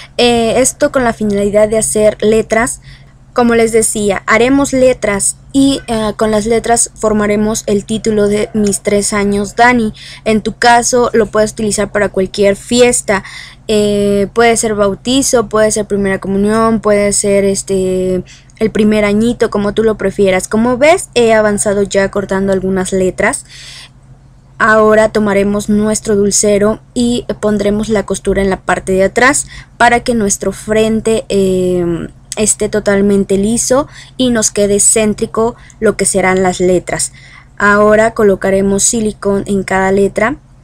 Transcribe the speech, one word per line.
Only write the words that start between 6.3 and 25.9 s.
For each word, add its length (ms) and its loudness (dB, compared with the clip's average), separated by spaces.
las 160 0
letras 480 0
formaremos 720 -2
el 180 -2
título 440 -2
de 260 -2
Mis 260 0
tres 320 -2
años, 440 -2
Dani. 360 2
En 160 0
tu 160 -6
caso, 560 2
lo 140 2
puedes 260 0
utilizar 400 -4
para 160 0
cualquier 480 0
fiesta. 680 0
Eh, 640 0
puede 240 2
ser 180 -2
bautizo, 760 0
puede 200 2
ser 140 -2
primera 340 -2
comunión, 600 0
puede 320 0
ser, 320 0
este, 800 -2
el 120 -2
primer 340 2
añito, 460 0
como 240 -2
tú 80 0
lo 160 0
prefieras. 500 0
Como 300 0
ves, 360 2
he 200 2
avanzado 480 0
ya 280 0
cortando 440 -2
algunas 400 -2
letras. 500 -2
Ahora 520 4
tomaremos 580 0
nuestro 480 0